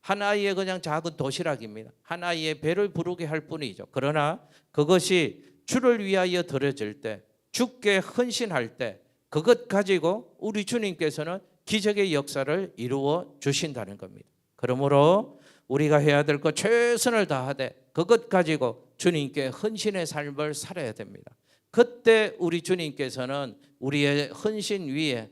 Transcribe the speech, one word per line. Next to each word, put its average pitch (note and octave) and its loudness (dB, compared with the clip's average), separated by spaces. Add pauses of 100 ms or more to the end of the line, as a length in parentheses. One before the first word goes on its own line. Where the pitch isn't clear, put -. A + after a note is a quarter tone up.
한 G3+ -2
아이의 G3+ 0
그냥 F#3 -4
작은 D#3+ -4
도시락입니다. C3 -6
한 E3+ -10
아이의 D#3+ -2
배를 E3+ 0
부르게 E3 -4
할 D3+ -6
뿐이죠. C3+ -10
그러나 D3 0 (260)
그것이 E3+ 2 (200)
주를 A#3+ 2
위하여 F#3 0
드려질 C3 -4
때, G#2+ -8 (300)
주께 G3+ 0
헌신할 F#3+ -4
때 A2+ -6 (300)
그것 A3 2
가지고 F#3+ 0
우리 G#3 -4
주님께서는 F3 -4 (240)
기적의 G3+ 0
역사를 C#3+ -2
이루어 C#3 -2
주신다는 B2+ -4
겁니다. G2 -18 (300)
그러므로 C#3 4 (300)
우리가 D3 4
해야 D3 4
될 C#3+ 0
것 D#3 0
최선을 A#3 2
다하되 C3 -4
그것 A3 4
가지고 D3+ 0 (120)
주님께 C#3+ 0
헌신의 G3+ -4
삶을 D3 -6
살아야 D3 -8
됩니다. G2+ -16 (400)
그때 A3+ 4
우리 E3+ -2
주님께서는 C#3 -4 (240)
우리의 C#3+ 0
헌신 G3+ -4
위에 C3 -4